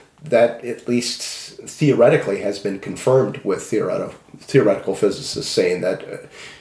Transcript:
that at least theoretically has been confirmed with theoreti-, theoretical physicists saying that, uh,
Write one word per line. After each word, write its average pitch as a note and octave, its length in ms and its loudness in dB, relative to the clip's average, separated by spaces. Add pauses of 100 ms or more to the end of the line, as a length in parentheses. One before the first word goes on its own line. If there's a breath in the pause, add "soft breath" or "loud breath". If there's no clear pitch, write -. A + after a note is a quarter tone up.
(220 loud breath)
that A#2 420 2
at A#2+ 220 -10
least - 600 -4 (200)
theoretically C#3+ 720 4
has G2+ 180 -4
been G2 200 -6
confirmed G#2+ 640 0
with F#2 160 -2
theoreti-, F#2 540 -4 (240)
theoretical G2 560 2
physicists - 580 -2
saying F2+ 300 2
that, F#2 200 -2
uh, - 140 -12 (440 loud breath)